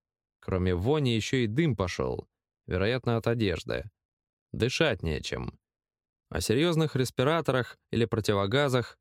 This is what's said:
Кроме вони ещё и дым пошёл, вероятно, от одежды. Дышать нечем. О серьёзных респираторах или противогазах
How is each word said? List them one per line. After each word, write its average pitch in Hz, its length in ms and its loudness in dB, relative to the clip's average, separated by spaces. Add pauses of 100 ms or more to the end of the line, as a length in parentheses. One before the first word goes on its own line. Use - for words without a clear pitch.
(400)
Кроме 92 360 0
вони 123 400 0
ещё 113 220 -2
и 120 100 2
дым 131 280 0
пошёл, 65 520 -4 (400)
вероятно, 117 500 0
от 113 100 -2
одежды. 95 640 -2 (640)
Дышать 123 520 0
нечем. 65 540 -4 (720)
О - 120 -4
серьёзных 160 540 0
респираторах 131 800 0 (140)
или 113 140 2
противогазах 110 960 0